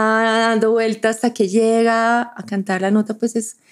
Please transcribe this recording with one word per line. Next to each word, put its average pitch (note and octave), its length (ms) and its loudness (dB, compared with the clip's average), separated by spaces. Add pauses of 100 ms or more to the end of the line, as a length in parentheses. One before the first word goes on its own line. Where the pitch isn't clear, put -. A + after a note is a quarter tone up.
(480)
dando A3 240 2
vueltas A3+ 440 0
hasta A#3+ 180 -2
que G3 140 0
llega A3+ 760 2
a A3+ 240 -14
cantar G3 360 -4
la G3 80 0
nota, G#3+ 280 0
pues A#3 180 -4
es A3 200 -6 (160)